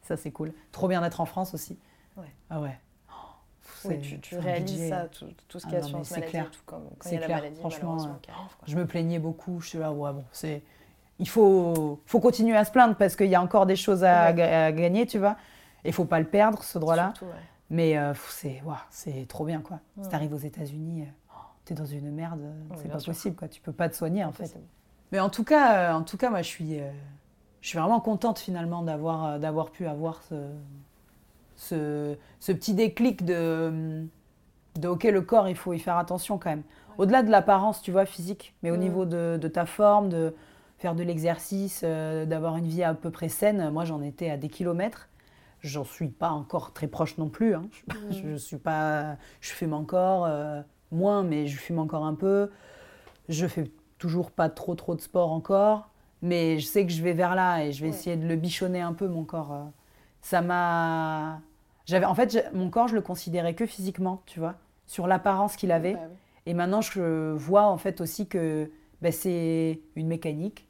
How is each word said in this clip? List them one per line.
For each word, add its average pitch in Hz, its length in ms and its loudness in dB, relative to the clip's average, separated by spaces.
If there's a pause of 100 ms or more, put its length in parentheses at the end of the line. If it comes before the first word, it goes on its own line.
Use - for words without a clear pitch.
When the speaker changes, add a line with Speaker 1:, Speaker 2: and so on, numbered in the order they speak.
Speaker 1:
Ça, 160 160 -8
c'est 147 140 -12
cool. 156 200 -8 (220)
Trop 190 160 -2
bien 180 120 0
d'être 170 200 -4
en 160 40 -2
France 185 280 -6
aussi. 165 240 -12 (400)
Speaker 2:
Ouais. 180 80 -18 (240)
Speaker 1:
Ah 160 120 -6
ouais. 135 160 -8 (320)
Oh, - 40 -20 (720)
Speaker 2:
Oui, 180 100 -4
Speaker 1:
c'est, 143 60 -8
Speaker 2:
tu, 143 180 -12
tu - 160 -20
Speaker 1:
c'est 175 60 -6
un - 20 -6
Speaker 2:
réalises 175 300 -2
Speaker 1:
budget, 165 160 -4
Speaker 2:
ça, 185 120 -2
Speaker 1:
euh, 170 60 -8
Speaker 2:
tout, - 180 -18 (220)
tout - 120 -16
ce 165 60 -16
Speaker 1:
ah 160 40 -12
Speaker 2:
qu'il 165 80 -4
y - 20 0
a - 20 -4
Speaker 1:
non, 147 60 -8
Speaker 2:
sur 143 120 -8
Speaker 1:
mais - 40 -8
Speaker 2:
cette - 100 -12
Speaker 1:
c'est 170 60 -6
Speaker 2:
maladie 160 120 -8
Speaker 1:
clair. 160 160 -4
Speaker 2:
et 156 40 -16
tout, - 140 -20
comme 160 180 -16 (140)
quand - 120 -14
Speaker 1:
C'est - 0 -
Speaker 2:
il 175 40 -4
y 165 40 -2
a - 40 -2
la 160 40 -6
Speaker 1:
clair. 160 120 -2
Speaker 2:
maladie, 151 220 -8
Speaker 1:
Franchement, 165 320 -8
Speaker 2:
malheureusement, 156 220 -4
Speaker 1:
euh, 139 80 -14
Speaker 2:
qui - 100 -20
arrive, 190 260 -16
quoi. - 100 -18
Speaker 1:
je 147 80 -6
me 175 100 0
plaignais 170 340 -2
beaucoup. 165 420 -6
Je - 80 -14
suis 170 100 -10
là, 156 120 -2
ouais, 143 220 -4
bon, 139 180 -10
c'est... 147 300 -8 (580)
Il 185 100 -2
faut, 170 760 6
faut 233 140 4
continuer 226 380 4
à 208 80 6
se 208 60 -10
plaindre 240 240 8
parce 190 200 4
qu'il 196 140 4
y 185 60 6
a 180 60 8
encore 190 240 6
des 190 120 4
choses 190 260 2
à 175 240 8
Speaker 2:
Ouais. 165 80 6
Speaker 1:
ga-, 165 320 6
à 160 60 4
gagner, 175 340 2
tu 220 100 -4
vois. 202 200 2 (480)
Et 160 60 0
faut 175 140 0
pas 165 140 2
le 160 80 0
perdre, 214 340 4
ce - 160 -8
droit-là. 170 380 2
Speaker 2:
Surtout, 180 180 -14
ouais. 165 60 -16 (300)
Speaker 1:
Mais, 160 280 2
euh, 143 140 0
pff, - 180 -8
c'est, 135 360 -10
ouah, 151 160 -10 (100)
c'est 131 360 -10
trop - 180 -8
bien, 156 160 -4
quoi. 156 180 -12 (180)
Speaker 2:
Ouais. 196 60 -14
Speaker 1:
Si 190 60 -10
t'arrives 151 240 -4
aux 151 40 -6
États-Unis, 151 680 -8
euh, - 20 -10 (260)
oh, - 80 -20 (260)
t'es - 80 -8
dans 151 120 -6
une 143 260 -8
merde, 160 300 -8
euh, 147 120 -12 (160)
Speaker 2:
Oui, 175 80 -12
Speaker 1:
c'est 151 60 -14
Speaker 2:
bien 147 100 -10
Speaker 1:
pas 156 60 -4
Speaker 2:
sûr. 165 140 -6
Speaker 1:
possible, 170 220 -6
quoi. 160 120 -12
Tu - 140 -18
peux 160 100 -10
pas 165 180 -2
te - 60 -10
soigner, 175 280 -2
en 151 80 -4
fait. 202 120 -12
Speaker 2:
Impossible. 160 220 -14 (460)
Speaker 1:
Mais 196 80 0
en 190 100 2
tout 220 140 -4
cas, 220 480 6
euh, - 20 2
en 160 100 0
tout 190 140 -8
cas, 247 120 0
moi, 196 120 0
je 165 60 -4
suis, 156 320 -6
euh, 139 120 -8 (680)
je - 80 -10
suis 165 100 -4
vraiment 208 200 4
contente, 220 400 0
finalement, 170 440 -4
d'avoir, 160 420 -2
euh, 147 140 -4
d'avoir 156 320 -2
pu 180 160 -8
avoir 156 360 -6
ce, - 120 -12 (1200)
ce, 147 600 -4 (240)
ce - 120 -4
petit 190 220 0
déclic 220 520 2
de, 160 800 0 (720)
de, 165 120 -2
ok, 175 160 0
le 202 180 4
corps, 196 260 6
il 180 80 -2
faut 180 180 -6
y 165 60 -4
faire 175 180 0
attention 180 400 -2
quand 170 120 -4
même. 151 100 -2 (300)
Speaker 2:
Ouais. - 100 -18
Speaker 1:
Au-delà 220 240 8
de 214 80 2
l'apparence, 202 500 6
tu 190 100 -6
vois, 190 140 4
physique, 185 580 -10
mais 170 80 0
au - 60 2
Speaker 2:
Mm. - 20 0
Speaker 1:
niveau 185 260 0
de, 170 360 -2
de 160 60 -4
ta 170 180 0
forme, 208 440 6
de 160 260 0 (420)
faire 170 180 -2
de 170 80 -2
l'exercice, 170 800 -2
euh, 160 420 -2
d'avoir 160 320 -2
une 170 100 -2
vie 170 160 -2
à 160 100 2
peu 160 180 -6
près 165 180 -6
saine. 202 420 2
Moi, 160 140 -2
j'en 156 160 -6
étais 143 280 -6
à 147 80 -4
des 143 120 -6
kilomètres. 175 580 -4 (540)
J'en 143 240 -6
suis - 240 -8
pas 165 200 -4
encore 147 440 -6
très 156 140 -6
proche - 300 -4
non 156 120 -4
plus, 220 260 2
hein. 160 80 -6 (460)
Je, 190 100 -6
Speaker 2:
Mm. 151 120 -8
Speaker 1:
je 151 40 -6
suis 147 220 -12
pas, 151 580 -2 (240)
je - 120 -14
fume 160 220 -4
encore, 180 520 2
euh, 147 360 -2 (300)
moins, 196 320 2
mais 151 240 0
je 143 100 -6
fume 170 220 -4
encore 156 260 -2
un 156 100 -2
peu. 196 360 2 (800)
Je 165 180 0
fais 156 240 -4 (260)
toujours 170 340 -2
pas 160 180 0
trop, 175 260 -6
trop 170 200 -6
de 160 60 -8
sport 175 300 0
encore, 196 560 2 (340)
mais 170 380 2
je 143 60 -4
sais 202 200 2
que 175 60 -2
je 160 100 -2
vais 175 120 2
vers 175 220 2
là 180 280 2
et 147 80 -2
je 139 100 -8
vais 160 80 -2
Speaker 2:
Ouais. 151 60 -4
Speaker 1:
essayer 170 220 -4
de 160 100 -2
le 165 80 0
bichonner 180 460 -2
un 170 120 -4
peu, 190 140 -4
mon 170 160 -4
corps, 156 300 -8
euh. 143 100 -10 (580)
Ça 175 200 2
m'a, 165 1000 0 (440)
j'avais, 175 200 2
en 185 100 2
fait, 233 160 2
j'ai, 226 120 2 (100)
mon 185 160 -2
corps, 233 200 2
je 226 60 -2
le 208 60 2
considérais 170 540 -4
que 233 100 -2
physiquement, 185 600 -4
tu - 140 -14
vois, 170 160 -4 (320)
sur - 200 -6
l'apparence 190 500 2
qu'il 180 140 0
avait. 170 220 2
Speaker 2:
Bah 175 60 -6 (100)
oui. 180 60 -20 (300)
Speaker 1:
Et 170 80 -4
maintenant, 185 280 2
je 160 520 0
vois, 170 340 6
en 185 100 4
fait, 190 240 -4
aussi 175 260 -4
que, 156 420 -2 (320)
bah, 170 120 2
c'est 165 640 0 (160)
une 160 120 -4
mécanique 165 640 -4